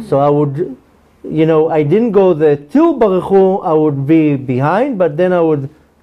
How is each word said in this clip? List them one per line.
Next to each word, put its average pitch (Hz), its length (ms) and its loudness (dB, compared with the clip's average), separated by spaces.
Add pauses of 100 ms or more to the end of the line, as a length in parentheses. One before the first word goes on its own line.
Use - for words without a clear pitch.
So 139 120 0
I 143 100 2
would, 147 480 -2 (460)
you 156 220 -2
know, 160 240 2
I 156 140 0
didn't 208 280 0
go 185 220 2
the 147 240 2
till 311 360 0
Baruch 196 300 0
Hu, 190 360 2
I 170 140 -2
would 151 320 0
be 151 300 2
behind, 151 600 -2
but 160 200 -2
then 180 160 0
I 180 60 0
would 151 300 -2 (340)